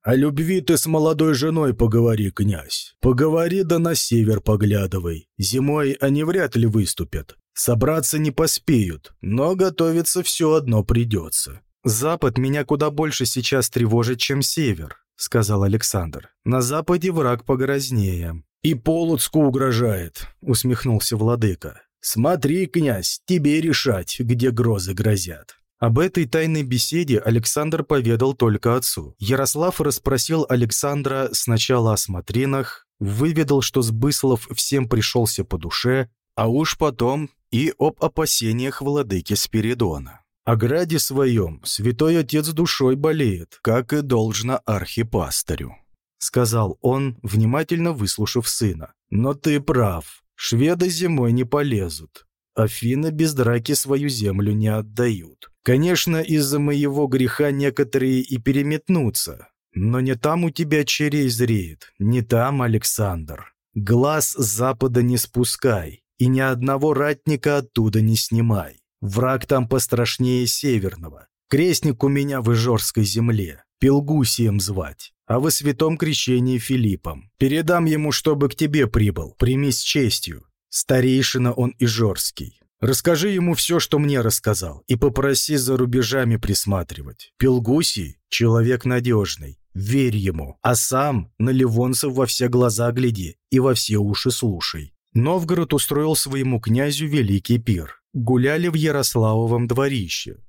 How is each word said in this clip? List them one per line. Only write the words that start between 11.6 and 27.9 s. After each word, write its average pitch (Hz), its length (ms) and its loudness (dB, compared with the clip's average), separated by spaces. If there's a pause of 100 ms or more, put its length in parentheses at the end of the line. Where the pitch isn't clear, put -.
«Запад 127 540 0
меня 135 260 0
куда 151 280 0
больше 147 340 -2
сейчас 127 440 0
тревожит, 117 500 0
чем 139 220 -2
север», 101 560 -2 (200)
сказал 107 460 0
Александр. 98 680 -2 (160)
«На 127 160 2
западе 160 500 0
враг 123 320 0
погрознее». 120 1000 -2 (220)
«И 151 120 2
Полоцку 160 680 0
угрожает», 120 840 0 (140)
усмехнулся 120 760 0
владыка. 110 640 -2 (180)
«Смотри, 160 680 0
князь, 127 580 -2
тебе 156 340 2
решать, 131 640 -2
где 120 300 2
грозы 107 420 0
грозят». 92 680 -2 (200)
Об 117 200 2
этой 180 260 2
тайной 160 380 0
беседе 135 560 0
Александр 147 680 0
поведал 127 480 2